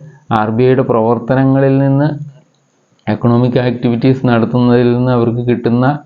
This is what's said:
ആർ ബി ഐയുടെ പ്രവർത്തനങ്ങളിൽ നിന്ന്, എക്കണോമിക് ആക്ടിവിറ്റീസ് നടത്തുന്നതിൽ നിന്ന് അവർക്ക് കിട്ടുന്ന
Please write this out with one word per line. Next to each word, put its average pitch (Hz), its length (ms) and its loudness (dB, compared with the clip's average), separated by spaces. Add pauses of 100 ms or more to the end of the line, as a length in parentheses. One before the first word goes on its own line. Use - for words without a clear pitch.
(380)
ആർ 107 120 -2
ബി 113 120 0
ഐയുടെ 127 200 2
പ്രവർത്തനങ്ങളിൽ 131 960 0
നിന്ന്, 139 300 0 (1000)
എക്കണോമിക് 123 480 0
ആക്ടിവിറ്റീസ് 123 680 -2
നടത്തുന്നതിൽ 120 680 2
നിന്ന് 127 160 0
അവർക്ക് 117 340 -2
കിട്ടുന്ന 123 600 0